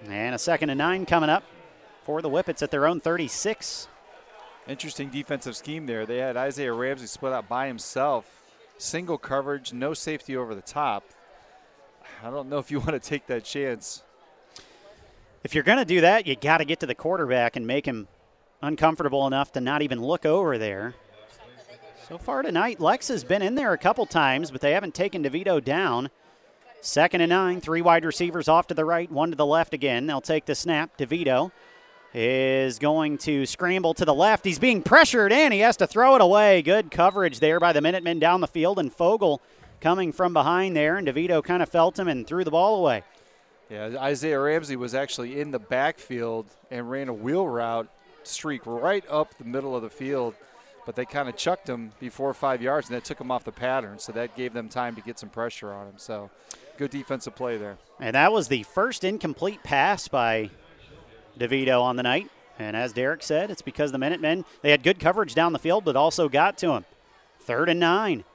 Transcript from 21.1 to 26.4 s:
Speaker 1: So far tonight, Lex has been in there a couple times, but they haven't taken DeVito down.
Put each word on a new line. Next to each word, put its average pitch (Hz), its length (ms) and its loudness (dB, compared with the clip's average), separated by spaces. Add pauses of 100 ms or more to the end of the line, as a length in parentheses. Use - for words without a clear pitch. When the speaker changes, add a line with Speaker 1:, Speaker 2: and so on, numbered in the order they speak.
Speaker 1:
So 170 100 -16
far 269 240 -4
tonight, 208 380 -2
Lex 185 280 2
has 196 160 -4
been 196 180 0
in 220 140 -2
there 254 160 0
a 165 60 0
couple 214 280 2
times, 143 460 2
but 127 80 -10
they 147 120 2
haven't 185 220 -2
taken 180 300 -2
DeVito 160 380 0
down. 139 480 0 (680)